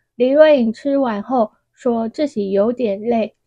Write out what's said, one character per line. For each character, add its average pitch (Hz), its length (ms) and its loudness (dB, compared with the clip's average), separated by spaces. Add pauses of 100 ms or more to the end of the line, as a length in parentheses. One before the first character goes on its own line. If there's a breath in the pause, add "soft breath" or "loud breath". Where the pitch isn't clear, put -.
(160)
李 254 140 0
瑞 302 320 6
颖 226 100 0
吃 277 280 -4
完 220 240 -4
后 240 300 -2 (180)
说 233 360 -4
自 294 200 -4
己 202 240 -6
有 208 200 0
点 214 300 -4
累， 226 340 -4 (120)